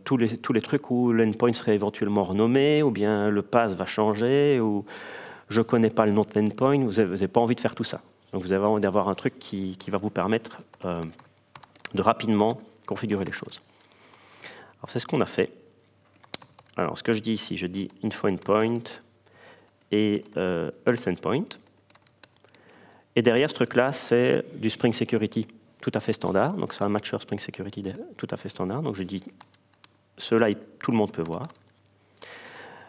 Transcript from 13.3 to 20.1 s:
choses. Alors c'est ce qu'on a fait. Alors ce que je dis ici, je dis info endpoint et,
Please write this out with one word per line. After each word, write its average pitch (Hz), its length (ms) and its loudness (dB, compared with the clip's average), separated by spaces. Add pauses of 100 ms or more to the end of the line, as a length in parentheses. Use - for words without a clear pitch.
choses. - 280 -12 (1160)
Alors - 140 -16
c'est 123 80 -2
ce - 80 -8
qu'on 151 120 0
a 104 60 4
fait. - 260 0 (1300)
Alors 87 200 -4
ce - 60 -14
que - 80 0
je 110 80 0
dis 110 140 -4
ici, 98 240 -6
je 90 100 -6
dis 92 220 -6 (120)
info 110 280 -2
endpoint 110 540 0 (1080)
et, 104 320 2 (140)